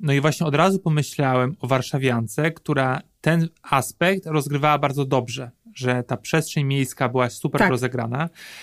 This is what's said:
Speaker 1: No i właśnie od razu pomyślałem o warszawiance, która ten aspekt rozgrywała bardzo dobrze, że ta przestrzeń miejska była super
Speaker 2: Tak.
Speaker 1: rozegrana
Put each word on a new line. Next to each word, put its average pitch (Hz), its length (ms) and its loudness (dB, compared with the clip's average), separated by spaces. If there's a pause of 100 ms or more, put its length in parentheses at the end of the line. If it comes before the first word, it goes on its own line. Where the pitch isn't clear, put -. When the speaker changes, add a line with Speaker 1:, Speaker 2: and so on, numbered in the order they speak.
Speaker 1:
No 143 120 0
i 139 80 2
właśnie 156 260 2
od 143 80 -2
razu 185 240 4
pomyślałem 143 840 0
o 127 60 -6
warszawiance, 131 840 0
która 135 500 -2 (200)
ten 165 280 2 (140)
aspekt 170 640 0
rozgrywała 147 520 0
bardzo 143 260 0
dobrze, 123 460 -2 (240)
że 127 320 -2
ta 123 100 -4
przestrzeń 156 480 -2
miejska 135 440 0
była 123 220 0
super - 280 -4
Speaker 2:
Tak. 196 120 4
Speaker 1:
rozegrana 123 580 -2 (340)